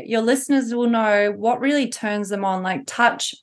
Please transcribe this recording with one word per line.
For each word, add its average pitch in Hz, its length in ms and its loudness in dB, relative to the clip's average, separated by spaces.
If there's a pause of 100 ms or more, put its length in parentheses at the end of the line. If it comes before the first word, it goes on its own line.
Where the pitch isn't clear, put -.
your 226 160 0
listeners 254 540 0
will 240 140 2
know 208 460 2
what 226 240 0
really 277 300 2
turns 208 400 -4
them 196 160 -4
on, 190 160 0
like 185 240 -4
touch - 580 0